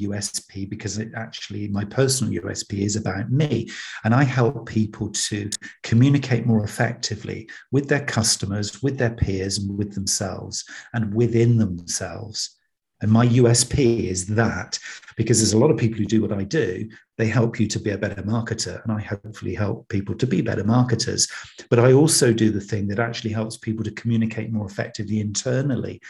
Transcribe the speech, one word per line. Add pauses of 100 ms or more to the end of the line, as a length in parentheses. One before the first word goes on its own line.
U
S (100)
P
because
it
actually,
my
personal (100)
U
S
P
is
about
me. (460)
And
I
help
people (200)
to (320)
communicate
more
effectively (220)
with
their
customers, (160)
with
their
peers,
and
with
themselves, (300)
and (100)
within
themselves. (460)
And
my (180)
U
S
P
is (140)
that, (380)
because
there's
a
lot
of
people
who
do
what
I
do, (300)
they
help
you
to
be
a
better
marketer,
and
I
hopefully
help
people
to
be
better
marketers. (420)
But
I
also
do
the
thing
that
actually
helps
people
to
communicate
more
effectively
internally